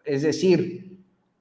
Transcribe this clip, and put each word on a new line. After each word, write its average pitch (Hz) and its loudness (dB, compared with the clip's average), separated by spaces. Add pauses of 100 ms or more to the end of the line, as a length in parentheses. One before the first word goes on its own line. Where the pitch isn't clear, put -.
Es 139 -2
decir, 156 0 (380)